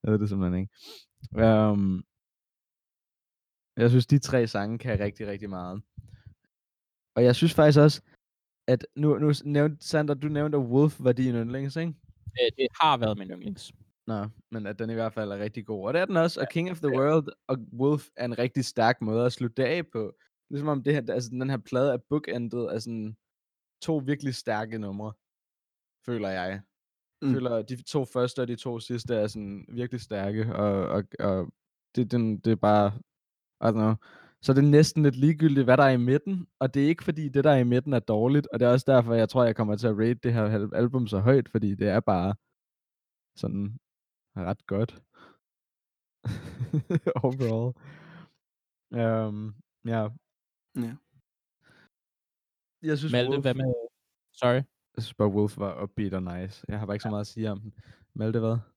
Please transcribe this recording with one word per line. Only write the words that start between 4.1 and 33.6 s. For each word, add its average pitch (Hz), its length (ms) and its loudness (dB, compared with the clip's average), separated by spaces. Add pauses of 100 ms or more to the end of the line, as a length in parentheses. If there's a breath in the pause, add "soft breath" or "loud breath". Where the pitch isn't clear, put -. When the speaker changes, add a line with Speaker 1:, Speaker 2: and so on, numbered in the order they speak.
Speaker 1:
tre 123 280 0
sange 107 320 -4
kan 110 200 -4
rigtig, 101 280 -6
rigtig 101 220 -10
meget. 92 320 -10 (1300 soft breath)
Og 120 80 4
jeg 123 120 6
synes 165 200 2
faktisk 151 240 8
også, 147 220 6 (680 soft breath)
at 123 280 2
nu, 147 240 2
nu 147 140 2
s-, 139 120 -4
nævnte, 147 420 0
Sander, 151 260 0
du 139 140 -4
nævnte, 147 300 -2
at 135 60 0
Wolf 135 360 4
var 127 120 4
din 123 240 0
yndlings, 131 400 -6
ikke? 165 180 -6 (460)
Speaker 2:
Øh, 120 180 4
det 131 100 0 (140)
har 151 160 4
været 107 200 -2
min 95 140 -12
yndlings. - 420 -12 (340)
Speaker 1:
Nå, 107 200 -6 (240)
men 110 140 -10
at 101 140 -10
den 113 100 -6
i 113 40 -6
hvert 113 200 -4
fald 107 180 -6
er 101 80 -6
rigtig 107 260 -8
god. 101 220 -8
Og 127 60 -2
det 170 80 0
er 185 40 0
den 185 120 -2
også. 165 220 0
Og 143 100 -2
Speaker 2:
Ja. - 40 -16
Speaker 1:
King 175 180 -4
of 165 80 -10
the 147 100 -2
Speaker 2:
Ja. 127 100 0
Speaker 1:
World 147 280 2 (200)
og 131 100 -2 (160)
Wolf 139 340 0 (100)
er 123 80 -4
en 117 120 -4
rigtig 123 280 -2
stærk 117 360 2
måde 113 240 0
at 123 80 0
slutte 120 280 -4
det 127 80 2
af 165 240 -4
på. 110 200 -6 (360)
Ligesom 143 180 -6
om 139 160 -2
det 143 100 2
her, 131 200 -2
altså, 120 160 -4
den 127 200 -6
her 131 80 -2
plade 131 360 0
er 123 40 -2
bookendet 120 720 -4
af 110 120 -4
sådan 110 360 -10 (680)
to 160 140 -2
virkelig 139 380 -4
stærke 110 420 -6
numre, 104 360 -8 (920)
føler 107 240 -4
jeg. 95 320 -6 (600)
Speaker 3:
Mm. 135 120 0
Speaker 1:
Føler, 127 220 -2
at 110 140 -4
de 123 140 -10
to 139 220 -4
første 127 360 -2
og 120 60 -2
de 120 80 -6
to 117 240 -10
sidste 117 360 -6
er 107 120 0
sådan 101 420 -10
virkelig 120 320 -8
stærke, 104 540 -4
og, 98 320 0
og, 101 160 -2 (160)
og 95 320 -2 (440)
det, 123 160 -2
den, 110 280 0
det 113 120 0
er 110 40 4
bare, 104 320 4 (760)